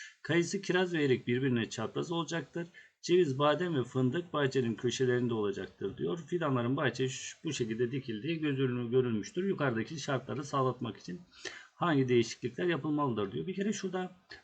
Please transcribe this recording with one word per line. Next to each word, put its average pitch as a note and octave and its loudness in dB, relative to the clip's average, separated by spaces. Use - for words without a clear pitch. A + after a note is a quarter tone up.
Kayısı, E3+ 0
kiraz F3+ 2
ve D#3 2
erik B2+ 4
birbirine B2 2
çapraz A#2 -4
olacaktır. E3 -4
Ceviz, E3+ 4
badem D3+ 4
ve B2+ 2
fındık C3 0
bahçenin C3+ 2
köşelerinde B2 2
olacaktır G2 -2
diyor. E3+ -2
Fidanların C3+ 0
bahçeye C3 0
şu, - -10
bu D#3+ -4
şekilde A#2 -2
dikildiği C3 -4
gözünü-, C3 0
görülmüştür. B2 0
Yukarıdaki D3 -2
şartları C3 -4
sağlatmak C3 -2
için F3+ -12
hangi C#3 2
değişiklikler A#2+ 2
yapılmalıdır C#3+ 0
diyor. D#3+ -6
Bir F#3+ -6
kere G3 -2
şurada, F#3 -6